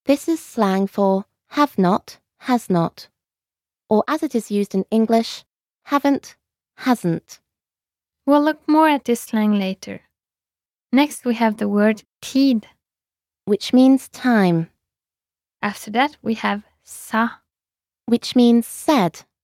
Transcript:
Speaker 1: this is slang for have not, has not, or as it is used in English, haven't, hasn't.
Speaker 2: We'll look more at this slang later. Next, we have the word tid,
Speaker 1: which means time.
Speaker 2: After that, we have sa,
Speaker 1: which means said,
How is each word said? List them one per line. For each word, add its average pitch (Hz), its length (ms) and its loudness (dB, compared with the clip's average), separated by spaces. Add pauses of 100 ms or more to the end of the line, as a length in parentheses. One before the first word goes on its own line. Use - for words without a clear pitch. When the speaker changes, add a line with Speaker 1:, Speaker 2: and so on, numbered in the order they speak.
Speaker 1:
this 285 220 0
is 330 120 -2
slang 196 480 -2
for 196 380 0 (240)
have - 280 -2
not, 185 420 -2 (200)
has 247 300 -4
not, - 400 -4 (800)
or 214 200 0
as 302 160 -4
it 294 120 -8
is 214 160 -4
used 202 240 -4
in 190 160 -2
English, 226 540 -2 (380)
haven't, 285 520 -4 (420)
hasn't. 180 640 -4 (840)
Speaker 2:
We'll 294 180 4
look 302 240 -2
more 311 220 4
at 285 160 -2
this 240 160 -2
slang 214 360 0
later. 190 440 -8 (880)
Next, 285 340 0
we 240 100 -2
have 220 220 0
the 208 120 -4
word 208 340 0 (180)
tid, 262 460 0 (800)
Speaker 1:
which - 280 -2
means 262 360 4
time. 185 600 0 (920)
Speaker 2:
After 208 300 -8
that, 262 300 -2
we 226 140 -4
have 208 280 -4 (200)
sa, - 460 -4 (760)
Speaker 1:
which - 300 -2
means 240 320 4
said, - 580 -2 (180)